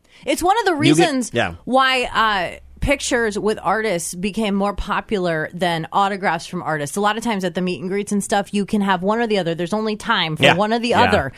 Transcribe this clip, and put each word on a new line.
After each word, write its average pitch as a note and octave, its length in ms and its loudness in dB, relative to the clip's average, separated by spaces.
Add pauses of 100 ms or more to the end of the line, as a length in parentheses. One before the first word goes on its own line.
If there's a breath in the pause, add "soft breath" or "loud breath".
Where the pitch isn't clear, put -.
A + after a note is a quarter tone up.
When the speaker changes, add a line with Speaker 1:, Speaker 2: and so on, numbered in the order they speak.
(260 soft breath)
Speaker 1:
It's - 160 0
one F#4+ 160 4
of A4+ 80 2
the F#4+ 60 2
Speaker 2:
You D#4 40 0
get C#4 40 -2
Speaker 1:
reasons D4 520 4
Speaker 2:
Yeah. G2 220 -2 (100)
Speaker 1:
why, C4 400 2
uh, F#3 560 0 (300)
Pictures A#3 480 0
with G#3 240 0
artists F#3+ 540 -2
became G3 400 -2
more G3+ 180 0
popular F3+ 800 -2
than E3+ 380 -2
autographs F#3+ 540 0
from F3+ 140 -6
artists. D3 360 -4
A G3+ 40 -2
lot G#3 160 2
of A3+ 60 -8
times G#3+ 220 -2
at F3 100 -2
the F#3+ 60 -2
meet F3+ 200 -2
and F3+ 80 -6
greets G3 220 -4
and G3+ 100 0
stuff, G3+ 320 -2
you G3+ 140 -2
can G#3+ 140 0
have G3 240 0
one G#3+ 160 2
or A#3 80 0
the G#3 100 0
other. E3+ 160 0
There's E3 180 -4
only G#3+ 220 -2
time F#3+ 400 0
for D3+ 80 -6
Speaker 2:
Yeah. C3+ 140 6
Speaker 1:
one G#3 160 0
or A#3 80 0
the A#3 80 -2
Speaker 2:
Yeah. G#3 160 4
Speaker 1:
other. E3 340 2